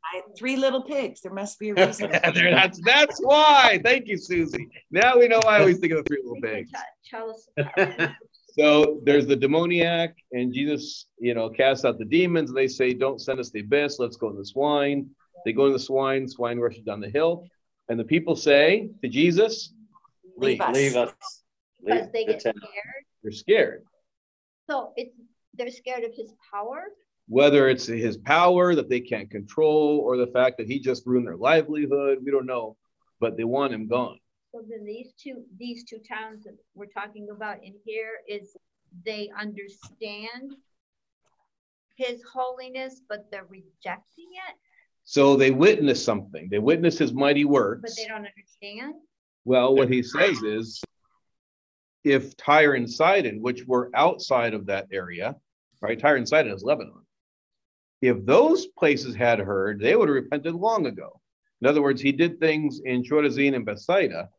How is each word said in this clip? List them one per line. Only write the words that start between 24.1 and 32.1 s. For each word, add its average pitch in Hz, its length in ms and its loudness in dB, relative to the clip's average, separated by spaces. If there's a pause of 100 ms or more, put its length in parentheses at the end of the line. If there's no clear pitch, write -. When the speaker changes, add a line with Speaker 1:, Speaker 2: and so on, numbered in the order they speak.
Speaker 3:
So 269 260 -6
it's, - 180 -10 (400)
they're 247 160 -10
scared 247 340 -10
of 226 100 -10
his 220 180 -16 (200)
power? 240 320 -10 (440)
Speaker 2:
Whether 143 400 8
it's 127 180 0
his 113 300 -2
power 180 580 4
that 123 140 0
they 123 120 0
can't 107 300 -8
control 151 680 2
or 127 180 0
the 123 120 0
fact 127 300 2
that 117 80 -6
he 131 120 -6
just 127 280 -4
ruined 123 200 0
their 85 100 -12
livelihood, 143 880 0